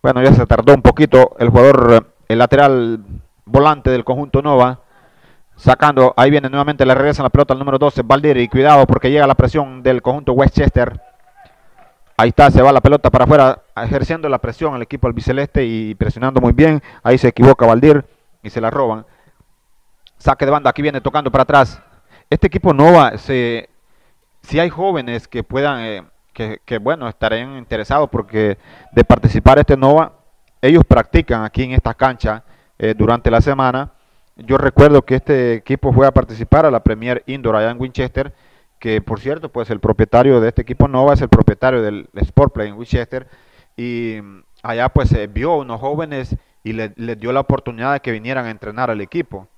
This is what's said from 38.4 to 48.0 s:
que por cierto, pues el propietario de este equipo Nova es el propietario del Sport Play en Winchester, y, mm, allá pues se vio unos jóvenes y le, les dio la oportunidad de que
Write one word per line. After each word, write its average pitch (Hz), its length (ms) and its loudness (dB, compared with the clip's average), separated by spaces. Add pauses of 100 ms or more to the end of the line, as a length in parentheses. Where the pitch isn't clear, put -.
que 110 240 -4
por 107 180 -10
cierto, 143 300 -10
pues 117 200 -10
el 107 100 -8
propietario 120 600 2
de 110 100 0
este 120 140 -4
equipo 123 240 0
Nova 139 260 2
es 127 80 0
el 127 80 -6
propietario 117 540 0
del 104 320 -8
Sport 131 380 0
Play 107 160 -8
en 101 80 -18
Winchester, 123 500 -8 (500)
y, 117 420 -10
mm, 98 220 -20 (220)
allá 120 260 -4
pues 139 200 -2
se 104 180 -2
vio 117 300 -4
unos 123 220 -10
jóvenes 143 560 -10 (280)
y 110 100 -12
le, 110 220 -10
les 117 240 -12
dio 113 120 -8
la 131 100 -2
oportunidad 127 520 -6
de 143 60 -8
que 131 120 -10